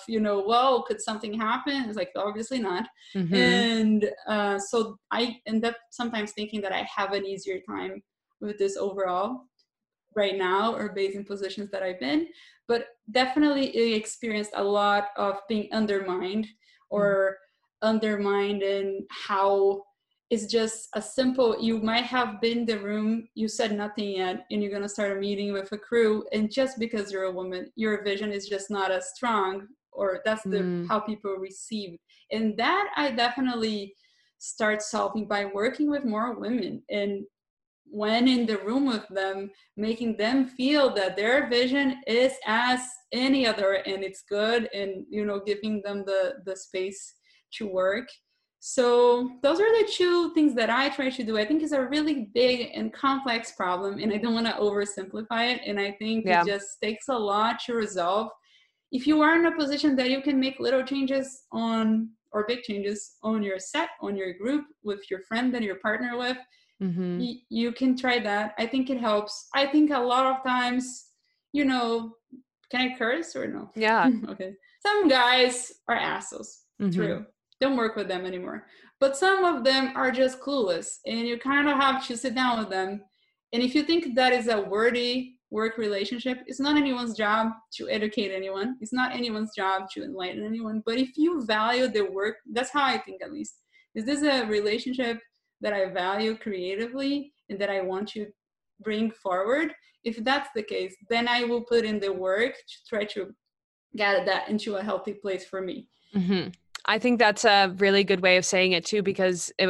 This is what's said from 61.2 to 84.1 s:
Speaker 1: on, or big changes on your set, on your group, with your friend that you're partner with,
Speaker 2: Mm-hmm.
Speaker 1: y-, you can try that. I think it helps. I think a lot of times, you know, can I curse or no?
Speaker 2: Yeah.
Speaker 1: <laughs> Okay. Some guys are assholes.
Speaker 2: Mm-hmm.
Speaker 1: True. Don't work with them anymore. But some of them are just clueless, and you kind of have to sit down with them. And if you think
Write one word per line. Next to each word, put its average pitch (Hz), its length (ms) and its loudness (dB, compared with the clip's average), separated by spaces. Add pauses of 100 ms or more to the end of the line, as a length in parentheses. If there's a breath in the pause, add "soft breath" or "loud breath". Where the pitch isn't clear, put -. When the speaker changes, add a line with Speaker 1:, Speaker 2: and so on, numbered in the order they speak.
Speaker 1:
on, 226 600 0 (200)
or 208 160 -2
big 240 140 -4
changes 202 640 -6
on 220 180 0
your 196 160 -2
set, 302 320 -4 (100)
on 202 160 -4
your 190 180 -4
group, 254 320 -2 (180)
with 202 260 -8
your 190 140 -6
friend 247 300 0
that 233 100 -2
you're 190 160 -4
partner 240 380 -2
with, 247 200 -2 (440 soft breath)
Speaker 2:
Mm-hmm. 180 380 -2
Speaker 1:
y-, 240 300 -6
you 233 220 0
can 254 240 2
try 247 240 2
that. 214 380 -2
I 226 80 -2
think 262 240 0
it 254 100 0
helps. 208 540 -2
I 277 140 2
think 294 240 6
a 269 80 2
lot 247 260 2
of 262 180 0
times, 247 680 -2 (420)
you 285 120 2
know, 233 500 0 (560)
can 247 100 -2 (100)
I - 60 -10
curse 262 380 -2
or - 120 -4
no? - 280 -10
Speaker 2:
Yeah. 220 340 4 (100)
Speaker 1:
<laughs> 208 100 -8
Okay. 190 260 -10 (300 soft breath)
Some 415 220 4
guys 254 640 4 (160)
are 233 80 2
assholes. 190 680 -6 (180)
Speaker 2:
Mm-hmm. 185 180 0
Speaker 1:
True. - 260 -2 (340)
Don't 269 180 2
work 220 180 0
with 202 120 -4
them 185 180 -6
anymore. 185 400 -10 (340 loud breath)
But 269 160 4
some 381 300 4
of 285 180 2
them 262 320 4
are 262 160 2
just 254 280 2
clueless, 208 640 -2
and 233 220 -2
you 240 100 -2
kind 285 320 2
of 277 80 2
have 269 300 2
to 240 100 -6
sit 240 160 -2
down 247 240 2
with 208 140 -4
them. 190 320 -4 (500)
And 233 80 2
if 254 140 0
you 294 80 4
think 330 320 0